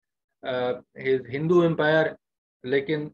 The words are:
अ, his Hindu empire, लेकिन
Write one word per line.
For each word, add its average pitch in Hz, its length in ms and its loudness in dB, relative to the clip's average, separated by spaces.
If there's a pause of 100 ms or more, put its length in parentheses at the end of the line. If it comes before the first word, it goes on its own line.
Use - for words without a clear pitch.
(440)
अ, 127 380 -4 (260)
his 123 280 -2
Hindu 165 280 2
empire, 160 520 2 (500)
लेकिन 147 480 -2